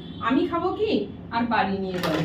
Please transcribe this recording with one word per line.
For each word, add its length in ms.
আমি 260
খাবো 260
কি 340
আর 140
বাড়ি 340
নিয়ে 140
যাবো 320